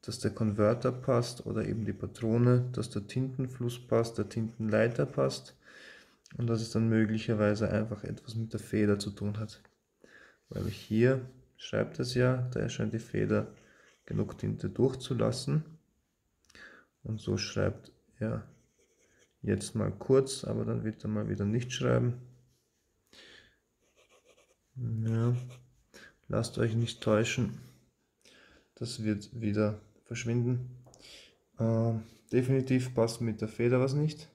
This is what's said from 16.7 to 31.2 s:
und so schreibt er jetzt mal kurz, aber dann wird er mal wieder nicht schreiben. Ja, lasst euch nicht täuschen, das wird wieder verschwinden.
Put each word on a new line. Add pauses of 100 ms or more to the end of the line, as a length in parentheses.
und
so
schreibt (260)
er (920)
jetzt
mal
kurz,
aber
dann
wird
er
mal
wieder
nicht
schreiben. (2500)
Ja, (920)
lasst
euch
nicht
täuschen, (1120)
das
wird
wieder (260)
verschwinden. (760)